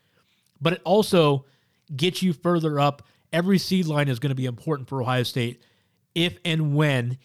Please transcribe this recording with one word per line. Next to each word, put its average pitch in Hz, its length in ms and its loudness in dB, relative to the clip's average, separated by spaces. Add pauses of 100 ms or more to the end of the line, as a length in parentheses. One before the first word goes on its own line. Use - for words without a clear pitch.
(600)
But 165 140 0
it 175 100 -8
also 165 640 2 (500)
gets 175 260 -2
you 185 120 2
further 160 440 0
up. 143 260 0 (280)
Every 180 260 2
seed 185 280 0
line 147 240 0
is 120 100 -2
gonna 135 160 -2
be 131 100 -4
important 131 440 -6
for 135 120 -4
Ohio 127 220 0
State 123 380 -4 (540)
if 170 280 -2
and 156 320 0
when 131 500 0